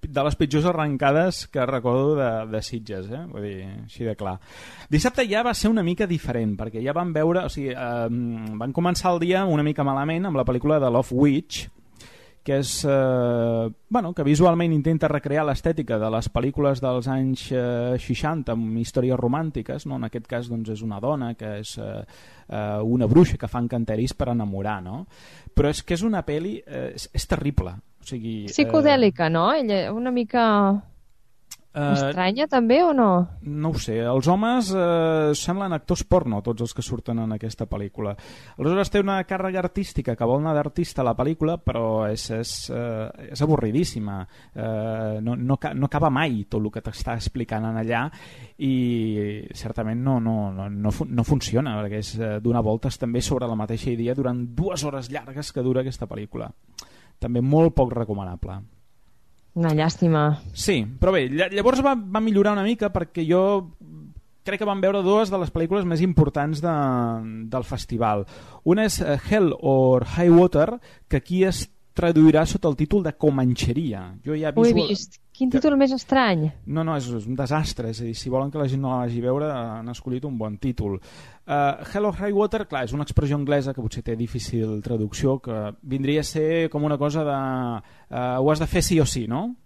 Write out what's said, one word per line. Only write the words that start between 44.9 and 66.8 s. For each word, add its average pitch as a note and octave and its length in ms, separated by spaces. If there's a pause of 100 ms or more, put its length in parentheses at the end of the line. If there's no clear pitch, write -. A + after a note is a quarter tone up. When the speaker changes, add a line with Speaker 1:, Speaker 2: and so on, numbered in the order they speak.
Speaker 1:
no, A#2+ 100
no B2+ 220
ca-, D3 160
no C3+ 160
acaba - 240
mai B2+ 320
tot G#2+ 160
el G#2+ 80
que A2 160
t'està A#2 320
explicant A2+ 480
en A2+ 160
allà A#2 220 (580)
i A2+ 920
certament A2+ 520
no, C3+ 160
no, A2 320
no, G2 160
no G#2 240
fu-, - 160
no A#2 160
funciona, B2+ 560
perquè G#2 220
és, - 160
eh, G#2+ 200
donar A#2 220
voltes A2+ 400
també A#2+ 200
sobre B2 280
la A2+ 80
mateixa G#2+ 320
idea A#2+ 240
durant B2 400
dues E3 320
hores C3+ 240
llargues C#3+ 420
que B2+ 140
dura B2+ 160
aquesta B2+ 240
pel·lícula. G#2+ 460 (640)
També A#2+ 240
molt D3+ 320
poc B2 200
recomanable. G2 680 (960)
Speaker 2:
Una E3+ 220
llàstima. D#3+ 440 (360)
Speaker 1:
Sí, F3+ 220 (200)
però F#3 140
bé, C#3+ 160
lla-, E3 240
llavors B3 320
va, C#4 80
va G#3+ 300
millorar G#3 320
una G3+ 100
mica A3 240
perquè F3 380
jo F3+ 140 (1000)
crec G3 160
que G#3+ 80
vam G3 140
veure G3 240
dues G#3 240
de G3 100
les D#3+ 140
pel·lícules F3 320
més E3 160
importants D3+ 580
de, E3 140 (800)